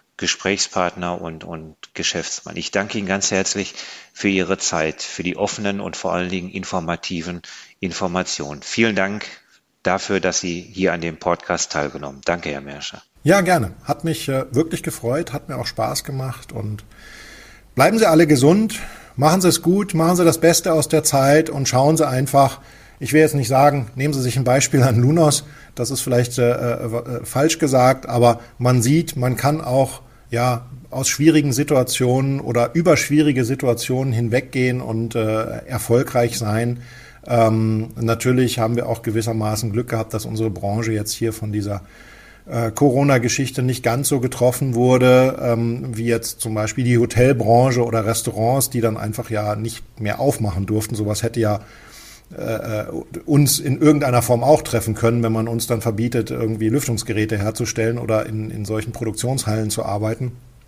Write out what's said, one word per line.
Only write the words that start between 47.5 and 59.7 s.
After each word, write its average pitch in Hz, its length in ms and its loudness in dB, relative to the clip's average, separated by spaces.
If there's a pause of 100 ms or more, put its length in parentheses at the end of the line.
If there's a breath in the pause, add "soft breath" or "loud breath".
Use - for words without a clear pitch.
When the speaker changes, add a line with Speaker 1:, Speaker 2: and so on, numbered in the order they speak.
Speaker 2:
oder 113 220 0
Restaurants, 113 640 0
die 120 120 -2
dann 110 140 0
einfach 107 360 -6
ja 107 240 -2
nicht 110 280 -8 (160)
mehr 104 200 -4
aufmachen 107 480 0
durften. 107 260 -2
Sowas 104 300 -2
hätte 117 160 -2
ja, 104 220 0 (760 loud breath)
äh, 110 440 -6
äh, - 40 -10 (400)
uns 143 340 4
in - 220 -2
irgendeiner 143 400 4
Form 120 220 2
auch 147 180 4
treffen 113 320 -2
können, 117 300 0
wenn 113 100 0
man 113 140 -2
uns 117 180 -4
dann 117 160 -2
verbietet, 113 480 -2
irgendwie 113 400 -2
Lüftungsgeräte 110 680 -2
herzustellen 113 580 -2
oder 113 300 -2
in, 110 240 -6
in 107 140 -8
solchen 110 280 -4
Produktionshallen 110 800 -4